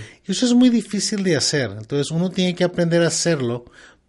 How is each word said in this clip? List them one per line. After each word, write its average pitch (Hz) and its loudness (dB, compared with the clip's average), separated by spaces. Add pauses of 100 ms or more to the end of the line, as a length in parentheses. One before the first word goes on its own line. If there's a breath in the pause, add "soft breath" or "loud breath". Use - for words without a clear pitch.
(280 loud breath)
Y 202 -4
eso 220 0
es 240 4
muy 247 6
difícil 208 -2
de 180 2
hacer. 131 0
Entonces, 139 -4
uno 170 -2
tiene 180 -2
que 180 -2
aprender 170 2
a 165 4
hacerlo 131 -2 (440 loud breath)